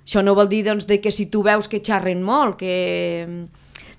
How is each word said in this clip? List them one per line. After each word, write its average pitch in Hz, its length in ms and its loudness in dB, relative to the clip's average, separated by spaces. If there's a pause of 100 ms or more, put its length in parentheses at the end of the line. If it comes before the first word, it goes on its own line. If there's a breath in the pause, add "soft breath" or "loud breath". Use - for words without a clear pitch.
Això 202 180 0
no 202 120 4
vol 202 140 6
dir, 214 140 0
doncs, 208 220 -2
de 202 160 2
que 208 100 -2
si 202 140 -4
tu 208 160 -2
veus 208 260 2
que 208 140 -4
xerren 185 400 -2
molt, 226 360 0
que 175 880 -4 (520 loud breath)